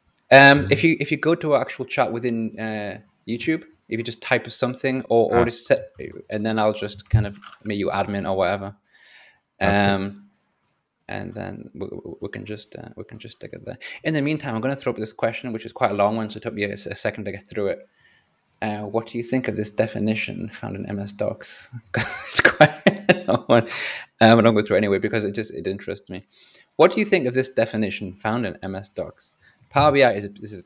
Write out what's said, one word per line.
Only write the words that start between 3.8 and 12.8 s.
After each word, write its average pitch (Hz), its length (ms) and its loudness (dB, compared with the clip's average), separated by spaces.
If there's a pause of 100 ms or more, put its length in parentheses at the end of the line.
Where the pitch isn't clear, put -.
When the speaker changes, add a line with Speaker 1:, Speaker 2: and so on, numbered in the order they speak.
Speaker 2:
if 110 100 -4
you 117 60 -4
just 117 160 -10
type 120 300 0
something 131 580 -4
or, 117 240 4
or 117 60 4
Speaker 1:
Ah. 117 60 6
Speaker 2:
just 117 220 -4
set, - 240 0 (400)
and 107 160 -2
then 110 120 0
I'll 107 140 4
just 104 380 -8
kind 110 160 4
of 101 120 -12 (260)
make 104 140 -4
you 95 120 -2
admin 98 380 -2
or 95 80 -2
whatever. 98 400 -2 (840)
Speaker 1:
Okay. 101 280 4
Speaker 2:
Um, 98 320 -2 (880)
and 98 260 -10
then 98 400 -12
we, 98 120 -10
we, - 340 -12
we 101 80 -8
can 101 180 -12
just, 104 300 -14
uh, - 200 -16